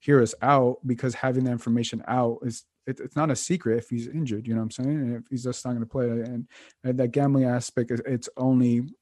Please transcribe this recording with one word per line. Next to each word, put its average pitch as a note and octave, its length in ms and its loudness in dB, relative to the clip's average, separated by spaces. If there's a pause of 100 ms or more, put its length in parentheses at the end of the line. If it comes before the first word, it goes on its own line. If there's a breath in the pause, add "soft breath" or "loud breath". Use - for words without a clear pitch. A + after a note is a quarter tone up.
hear C#3+ 180 8
us A2+ 220 2
out, B2+ 420 4
because B2 300 -2
having C3 300 0
that B2 80 0
information A#2 560 -2
out A#2 340 0
is, A#2 220 -8 (240)
it, C3+ 100 -6
it's - 160 -12
not D3+ 160 2
a B2 60 2
secret A#2+ 420 0
if A2+ 100 -8
he's A#2 200 -6
injured, B2 400 -4
you A2+ 60 0
know A2+ 60 0
what A2+ 180 -6
I'm B2+ 60 -4
saying? D3 180 0
And A#2+ 140 -4
if A#2 140 -14
he's B2 140 -6
just B2+ 200 -6
not B2 100 -4
gonna A#2 120 -4
play, B2+ 200 -2
and, A#2+ 420 -4 (340 loud breath)
and B2+ 160 -2
that B2 140 0
gambling C#3 320 4
aspect B2 480 -2
is, A#2 120 -2
it's B2 320 -4
only B2+ 460 4 (200)